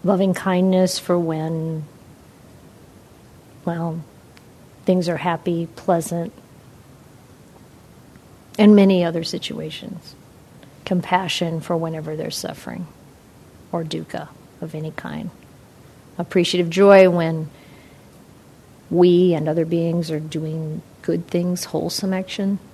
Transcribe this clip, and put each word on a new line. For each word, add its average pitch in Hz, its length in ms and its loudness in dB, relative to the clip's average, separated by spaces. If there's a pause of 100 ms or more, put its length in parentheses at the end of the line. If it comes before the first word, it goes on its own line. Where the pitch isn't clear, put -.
Loving 190 280 2
kindness 185 680 0
for 175 180 0
when, 160 680 -4 (1800)
well, 170 360 -6 (840)
things 180 240 2
are 170 80 -2
happy, 165 580 -2
pleasant, 170 580 -2 (2250)
and 208 200 8
many 196 260 6
other 165 220 -2
situations. - 920 -10 (720)
Compassion 175 760 -2
for 170 160 -4
whenever 160 400 -6
there's - 200 -8
suffering - 500 -12 (840)
or 170 140 -4
dukkha 156 440 -10 (320)
of 160 140 -12
any 156 160 -8
kind. 156 400 -10 (880)
Appreciative 175 500 0
joy 190 400 8
when 160 400 0 (1400)
we 175 440 4
and 156 140 -2
other 160 160 0
beings 170 460 -2
are 156 80 -4
doing 156 640 -8 (200)
good 170 260 -4
things, 175 380 -4
wholesome 170 460 -4
action 190 460 -4 (160)